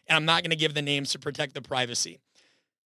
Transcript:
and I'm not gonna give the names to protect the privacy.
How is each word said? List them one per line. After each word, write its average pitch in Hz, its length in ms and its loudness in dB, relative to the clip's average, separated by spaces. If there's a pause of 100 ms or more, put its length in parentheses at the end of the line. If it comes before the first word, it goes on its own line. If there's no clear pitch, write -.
and 160 80 4
I'm 156 100 2
not 165 180 4
gonna 165 120 -2
give 156 200 0
the 151 60 0
names 143 300 0
to 143 80 -6
protect 147 360 -6
the 143 60 -8
privacy. 120 580 -2 (680)